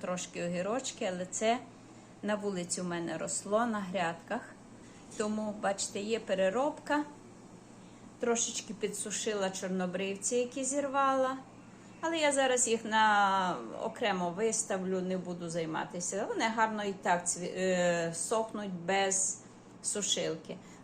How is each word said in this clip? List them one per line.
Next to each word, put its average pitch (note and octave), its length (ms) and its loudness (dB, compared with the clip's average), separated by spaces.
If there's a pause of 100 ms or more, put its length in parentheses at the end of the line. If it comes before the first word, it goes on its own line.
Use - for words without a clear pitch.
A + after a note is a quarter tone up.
трошки F3+ 440 -4
огірочки, F#3+ 680 -2
але F3+ 120 -4
це A3+ 320 2 (640)
на G#3 120 0
вулиці F#3 460 -2
у F3+ 40 -2
мене E3+ 340 -2
росло, G3+ 480 0
на G#3+ 140 0
грядках. F3+ 600 -2 (760)
Тому, G#3+ 460 0
бачите, G3 380 0
є G#3+ 200 0
переробка. B3 840 2 (1160)
Трошечки A3+ 540 0
підсушила G3+ 760 -2
чорнобривці, F#3+ 840 -2
які B3 280 0
зірвала. C4+ 720 4 (640)
Але E4 180 0
я D4 140 4
зараз B3+ 360 4
їх A3+ 160 2
на... G3+ 720 6 (260)
окремо F#3 480 0
виставлю, F#3+ 720 0
не F#3 180 0
буду F3 320 -6
займатися. E3+ 760 -2
Вони F#4+ 160 0 (120)
гарно A3 280 2
і G3 80 0
так F3+ 360 2
цві-, F3 280 -2
е... F3 580 4
сохнуть G#3+ 600 -2 (120)
без F#3+ 560 2 (400)
сушилки. E3 720 -2 (260)